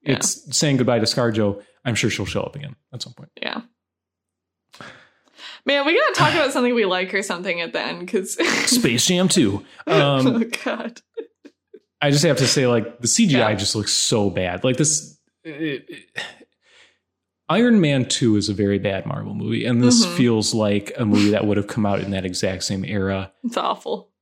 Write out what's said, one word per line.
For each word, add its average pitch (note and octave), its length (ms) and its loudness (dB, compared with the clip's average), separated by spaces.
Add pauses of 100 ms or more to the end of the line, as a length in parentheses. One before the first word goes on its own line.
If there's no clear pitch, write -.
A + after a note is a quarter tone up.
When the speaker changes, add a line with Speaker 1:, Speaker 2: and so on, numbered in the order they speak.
Speaker 1:
Yeah. C3+ 140 0
Speaker 2:
it's - 420 -4
saying C#3+ 200 2
goodbye A#2+ 220 2
to A2 60 0
ScarJo. G#2+ 560 0 (240)
I'm A#2+ 100 -2
sure A2 140 0
she'll G#2 160 -6
show G2 160 -6
up - 160 -10
again C#3+ 180 -14 (160)
at B2 120 -12
some B2 100 -18
point. - 160 -20 (120)
Speaker 1:
Yeah. - 200 -8 (2000)
Man, C#4 200 2
we E4+ 140 4
gotta D5 140 2
talk D#4 200 2
about D4 180 2
something B3 240 0
we A3+ 100 2
like F#3 280 -2
or F#3+ 100 -2
something F3+ 380 -4
at E3 120 -8
the - 80 -4
end, E3+ 260 -8
'cause G3+ 260 -4
<laughs> - 360 -2
Speaker 2:
Space C#3+ 360 2
Jam F3+ 240 2
two. G#2 360 2 (220)
Um, C#3+ 400 4
Speaker 1:
Oh, A3+ 160 2 (200)
God. A#3 380 -8 (1000)
Speaker 2:
I D3 100 2
just C#3+ 140 2
have C#3+ 120 4
to C3 100 2
say, C3 200 2
like, A#2 320 0
the A#2+ 80 -4
C A#3 180 4
G C#3+ 160 4
I G#2+ 100 4
Speaker 1:
Yeah. G#2+ 40 0
Speaker 2:
just G2+ 200 -4
looks G#2 180 -4
so G#2 360 2
bad. F2+ 340 -4
Like, C3 140 0
this, - 400 -2 (260)
it, D3+ 460 -8
it, - 160 -18 (1400)
Iron A3+ 320 4
Man C#3 260 2
two A2+ 300 2
is G2+ 120 0
a G#2 40 -2
very G2+ 260 2
bad G2 280 -2
Marvel G#2+ 260 -8
movie, A2+ 320 -4
and A#2+ 160 2
this G#3+ 240 6
Speaker 1:
Mm-hmm. F3 120 -6
Speaker 2:
feels A2+ 360 2
like G2+ 440 0
a A#2+ 80 -2
movie G#2 260 4
that G#2 160 2
would G#2 100 2
have G2+ 100 -2
come G#2+ 180 -2
out G2 140 0
in G2 120 -4
that F#2+ 140 -4
exact F#2 380 -4
same F#2+ 220 -4
era. F#2+ 460 -4 (120)
Speaker 1:
It's A#3 140 -6
awful. - 520 -6 (120)